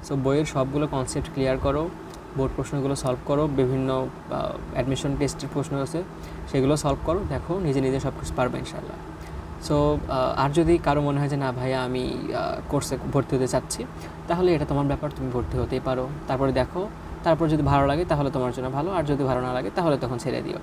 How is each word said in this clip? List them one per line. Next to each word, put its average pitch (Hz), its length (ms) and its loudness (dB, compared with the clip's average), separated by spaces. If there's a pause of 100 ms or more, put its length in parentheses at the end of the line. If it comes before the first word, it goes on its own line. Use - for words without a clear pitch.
(100)
So 147 140 0
বইয়ের 143 200 4
সবগুলো 147 420 0
কনসেপ্ট 139 460 -4
ক্লিয়ার 131 260 0
করো, 147 300 0 (480)
বোর্ড 131 200 0
প্রশ্নগুলো 139 380 -2
সলভ 131 300 0
করো, 147 220 2
বিভিন্ন, 131 600 2 (240)
আহ, 139 220 -2 (200)
অ্যাডমিশন 135 460 0
টেস্টের 139 340 -2
প্রশ্ন 139 240 -2
আছে 139 260 -2 (500)
সেগুলো 139 240 6
সলভ 139 280 2
করো, 170 240 2
দেখো 147 320 -2
নিজে 139 200 2
নিজে 131 200 2
সব 135 200 -2
কিছু - 160 -6
পারবে 127 220 2
ইনশাল্লাহ। - 380 -8 (680)
So, - 60 0
আহ, 147 680 2
আর 139 120 4
যদি 165 280 6
কারো 147 220 4
মনে 143 200 2
হয় 143 80 2
যে, 143 80 0
"না 139 160 0
ভাইয়া, 131 300 0
আমি, 127 520 -2
আহ, - 340 -2
কোর্সে 139 280 0 (160)
ভর্তি 139 240 2
হতে 127 120 2
চাচ্ছি," - 360 -2 (440)
তাহলে 175 260 4
এটা 147 100 2
তোমার 143 220 0
ব্যাপার, 143 300 0
তুমি 131 140 -4
ভর্তি 123 280 -2
হতেই 127 260 0
পারো। 127 240 0 (200)
তারপরে 135 240 2
দেখো, 131 360 0 (360)
তারপর 160 240 4
যদি 151 140 4
ভালো 139 240 6
লাগে 147 180 2
তাহলে 143 260 2
তোমার 127 220 0
জন্য 127 180 -4
ভালো, 147 200 -2
আর 175 140 0
যদি 143 200 2
ভালো 127 160 2
না 127 120 -2
লাগে 135 220 -2
তাহলে 165 260 4
তখন 123 180 -2
ছেড়ে 123 240 -2
দিও। - 200 -6